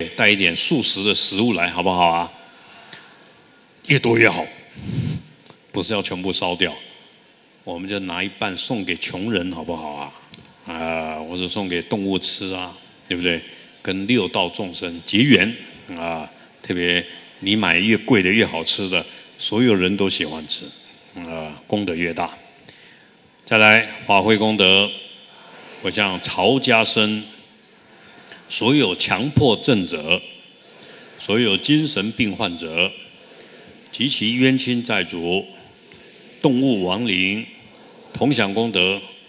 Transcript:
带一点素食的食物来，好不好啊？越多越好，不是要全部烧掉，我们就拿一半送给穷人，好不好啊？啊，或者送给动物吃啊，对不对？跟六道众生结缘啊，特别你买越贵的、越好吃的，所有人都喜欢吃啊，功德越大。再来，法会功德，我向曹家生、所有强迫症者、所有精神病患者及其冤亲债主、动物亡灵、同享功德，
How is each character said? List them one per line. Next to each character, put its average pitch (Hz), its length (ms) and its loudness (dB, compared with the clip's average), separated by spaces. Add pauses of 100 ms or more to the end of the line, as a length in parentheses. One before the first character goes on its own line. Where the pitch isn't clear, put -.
(160)
带 107 140 4
一 104 60 4
点 90 180 2
素 139 260 0
食 98 220 0
的 104 100 2
食 95 280 2
物 117 140 2
来， 87 140 0
好 85 140 -4
不 92 80 2
好 90 160 4
啊？ 85 260 0 (1600)
越 143 100 4
多 117 180 2
越 113 140 6
好， 85 160 -2 (1300)
不 98 100 -2
是 95 100 -4
要 101 80 0
全 95 200 -4
部 92 120 -2
烧 90 220 -2
掉， 85 180 0 (920)
我 87 140 -10
们 95 100 -8
就 101 120 -2
拿 90 220 -4
一 101 60 -4 (100)
半 98 180 -4
送 104 280 -4
给 85 120 -4
穷 101 360 -6
人， 90 200 -4
好 80 120 -10
不 85 100 -6
好 78 180 -8
啊？ 73 200 -12 (540)
啊， 82 540 -6
或 82 160 -10
者 90 120 -4
送 98 200 -4
给 87 140 -4
动 101 220 -4
物 98 140 0
吃 - 340 -6
啊， 90 240 -10 (320)
对 90 80 -4
不 87 60 -6
对？ 85 180 0 (420)
跟 98 240 -4
六 113 220 2
道 92 200 -2
众 90 240 -8
生 85 320 -8
结 - 140 0
缘 139 360 6 (360)
啊， 82 400 -8 (320)
特 - 100 -4
别 87 320 0 (360)
你 98 140 0
买 90 240 2
越 107 200 4
贵 104 240 4
的、 92 80 2
越 107 160 4
好 82 180 -4
吃 98 240 -2
的， 87 160 -2 (320)
所 - 260 0
有 120 120 6
人 92 200 2
都 98 140 0
喜 92 160 -2
欢 78 240 -8
吃 - 160 -4 (520)
啊， 82 500 -12
功 104 180 -2
德 87 100 -2
越 85 200 -2
大。 85 200 -4 (1120)
再 110 140 2
来， 107 240 8 (240)
法 98 160 4
会 110 160 4
功 110 180 2
德， 98 340 6 (920)
我 95 80 -4
向 95 320 0
曹 110 360 2
家 120 240 4
生、 107 400 0 (1300)
所 127 260 2
有 107 220 2
强 107 360 0
迫 127 240 4
症 104 300 2
者、 80 360 -4 (960)
所 104 200 0
有 110 160 2
精 151 320 2
神 104 260 -2
病 104 220 -2
患 92 220 -4
者 82 340 -4 (1040)
及 123 160 -2
其 113 280 -2
冤 131 200 4
亲 123 260 -2
债 104 220 0
主、 87 400 -2 (960)
动 135 180 4
物 123 260 2
亡 98 220 0
灵、 98 380 0 (720)
同 135 180 2
享 104 220 0
功 113 180 0
德， 95 300 2 (260)